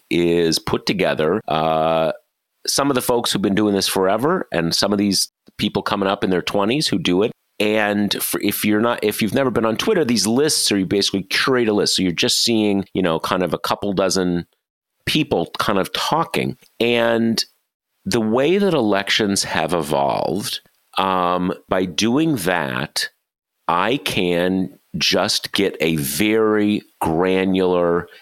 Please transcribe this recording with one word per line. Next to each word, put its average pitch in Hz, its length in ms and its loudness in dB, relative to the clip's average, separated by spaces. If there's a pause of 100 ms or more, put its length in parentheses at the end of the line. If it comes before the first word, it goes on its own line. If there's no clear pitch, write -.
(120)
is 85 480 2
put - 260 -4
together, 82 640 0
uh, 80 640 0 (560)
some 139 240 0
of 131 40 0
the 123 60 0
folks 120 300 -2
who've 101 100 -2
been 98 140 0
doing 107 180 2
this 95 140 0
forever 113 640 0
and 82 240 0
some 101 160 0
of 104 80 2
these 101 320 0 (260)
people 101 240 -2
coming 98 260 -2
up 101 160 0
in 101 60 0
their 90 140 0
twenties 110 440 0
who 98 120 -2
do 90 240 2
it. 127 80 -2 (280)
And 104 640 0
for, - 200 -4
if - 220 -2
you're 107 180 2
not, 117 220 0
if 104 200 0
you've 98 100 -2
never 131 160 2
been 113 160 0
on 110 120 0
Twitter, 185 280 0
these 110 220 0
lists 139 440 0
are, 101 60 2
you 95 80 2
basically 98 380 0
curate 123 440 0
a 107 60 2
list. 95 220 0
So 95 80 0
you're 90 80 2
just 120 320 0
seeing, 104 500 0
you 98 80 0
know, 82 200 0
kind 92 200 -2
of 82 140 0
a - 40 -8
couple - 340 -4
dozen 90 520 0 (640)
people 110 500 0
kind 101 220 0
of 90 140 -2
talking. 143 640 -2 (220)
And 117 640 2 (640)
the 113 160 0
way 135 380 2
that 196 160 2
elections 101 720 0
have 80 280 -2
evolved, 71 840 -2 (400)
um, 90 540 0 (160)
by 95 160 2
doing 120 500 0
that, 80 720 -4 (580)
I 95 300 0
can 92 800 0 (200)
just - 560 -2
get 98 260 0
a - 180 2
very 107 840 0 (200)
granular, 90 1080 2 (140)